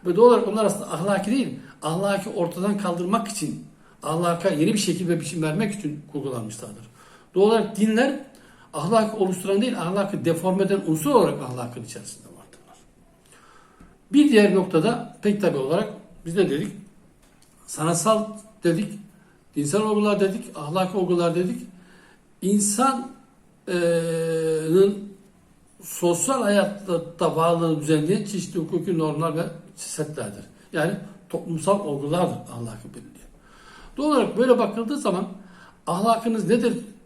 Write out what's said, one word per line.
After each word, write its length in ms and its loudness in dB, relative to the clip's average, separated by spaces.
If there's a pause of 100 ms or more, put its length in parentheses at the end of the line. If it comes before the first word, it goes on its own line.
Ve 100 0
doğal 120 8
olarak 200 6
onlar 180 0
aslında 280 -2
ahlaki 380 -2
değil, 280 -2 (220)
ahlaki 480 -2
ortadan 480 -2
kaldırmak 500 -2
için, 380 -6 (380)
ahlaka 460 0
yeni 240 2
bir 60 2
şekil 280 -2
ve 140 0
biçim 220 -6
vermek 320 -2
için 260 -8 (100)
kurgulanmışlardır. 720 -10 (520)
Doğal 120 6
olarak 300 2
dinler 420 2 (540)
ahlakı 440 2
oluşturan 440 0
değil, 200 -2
ahlakı 440 -2
deforme 380 0
eden 240 0
unsur 240 0
olarak 300 4
ahlakın 420 -10
içerisinde 440 -16
vardırlar. 500 -20 (1400)
Bir 180 8
diğer 240 8
noktada 680 0
pek 200 0
tabii 160 2
olarak 320 -2 (360)
biz 100 -8
ne 140 2
dedik? 220 -4 (960)
Sanatsal 580 0 (380)
dedik, 360 0 (560)
dinsel 260 0
olgular 380 2
dedik, 260 0 (100)
ahlaki 420 -2
olgular 380 2
dedik. 320 -2 (760)
İnsanın 680 2 (2750)
sosyal 580 0
hayatta 800 -2
da 160 0
varlığını 460 2
düzenleyen 420 2
çeşitli 360 -6
hukuki 380 -2
normlar 380 -2
ve 80 -2 (320)
setlerdir. 680 -8 (300)
Yani 180 0 (380)
toplumsal 500 -2
olgulardır 580 -2 (160)
ahlakı 360 -12
belirleyen. 400 -20 (680)
Doğal 100 0
olarak 300 2
böyle 220 6
bakıldığı 380 -2
zaman 300 -2 (600)
ahlakınız 600 0
nedir 260 2 (320)